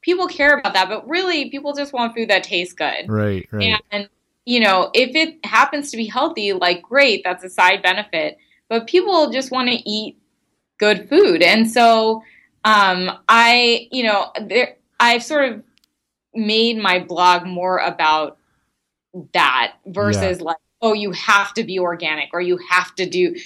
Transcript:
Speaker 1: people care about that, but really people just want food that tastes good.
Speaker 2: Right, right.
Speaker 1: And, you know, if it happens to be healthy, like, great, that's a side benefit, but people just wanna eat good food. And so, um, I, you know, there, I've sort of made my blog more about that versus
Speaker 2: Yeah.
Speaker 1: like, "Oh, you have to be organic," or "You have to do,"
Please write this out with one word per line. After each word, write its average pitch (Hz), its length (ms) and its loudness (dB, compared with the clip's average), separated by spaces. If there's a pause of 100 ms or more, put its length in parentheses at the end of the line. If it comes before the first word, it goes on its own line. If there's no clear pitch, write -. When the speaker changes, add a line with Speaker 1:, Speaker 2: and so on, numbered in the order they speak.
Speaker 1:
people 359 260 0
care 285 300 2
about 277 160 -4
that, 285 140 2
but 214 200 -8
really 330 420 -4
people 285 240 -8
just 285 180 -8
want 240 240 -4
food 226 140 -6
that 185 140 2
tastes 180 300 -6
good. - 360 -6
Speaker 2:
Right, 104 420 -4
right. 214 240 -2 (160)
Speaker 1:
And, 202 180 -8 (360)
you 240 160 0
know, 190 320 2
if 247 220 2
it 320 300 -2
happens 277 460 0
to 233 60 -10
be 226 80 -4
healthy, 208 480 -4
like, 180 280 0
great, 240 440 2
that's 180 180 -6
a 185 60 -16
side 185 340 2
benefit, 185 540 -2 (320)
but 226 180 -2
people 349 440 2
just 262 200 -6
wanna 247 340 -2
eat 214 320 -8 (600)
good 208 320 0
food. 240 340 4
And 220 260 4
so, 226 540 2 (400)
um, 190 480 2 (160)
I, 233 640 4
you 254 120 -4
know, 208 280 0 (100)
there, 208 360 -2 (200)
I've 233 260 2
sort 285 280 -2
of 214 120 -16 (720)
made 220 420 0
my 190 200 0
blog 180 480 2
more 185 320 -2
about 156 640 -2 (920)
that 131 420 2 (100)
versus 196 540 -2
Speaker 2:
Yeah. 170 60 -10
Speaker 1:
like, 165 120 -4 (240)
"Oh, 220 120 2
you 208 180 -4
have 196 420 0
to 233 100 -4
be 190 140 -6
organic," 165 560 -4
or 175 80 -4
"You 180 160 0 (120)
have 180 260 0
to 185 100 -4
do," 180 300 -2 (100)